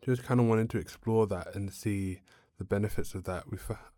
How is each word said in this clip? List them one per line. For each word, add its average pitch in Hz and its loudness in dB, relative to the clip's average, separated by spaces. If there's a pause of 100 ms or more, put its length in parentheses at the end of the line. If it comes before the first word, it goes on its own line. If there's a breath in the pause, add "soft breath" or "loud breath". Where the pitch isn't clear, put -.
just 127 0
kinda 123 4
wanted 113 4
to 113 -2
explore 110 2
that 90 -4
and 98 -6
see 98 -2 (360 soft breath)
the 98 -10
benefits 101 0
of 92 -6
that. 90 -6
We - -6
f-, - -10